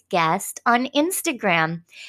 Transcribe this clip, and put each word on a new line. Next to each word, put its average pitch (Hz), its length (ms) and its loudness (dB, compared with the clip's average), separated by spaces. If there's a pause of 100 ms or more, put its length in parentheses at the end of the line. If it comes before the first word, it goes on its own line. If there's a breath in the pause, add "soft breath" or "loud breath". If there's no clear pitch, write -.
(100)
guest 170 560 0
on 247 280 4
Instagram, 208 880 0 (260 loud breath)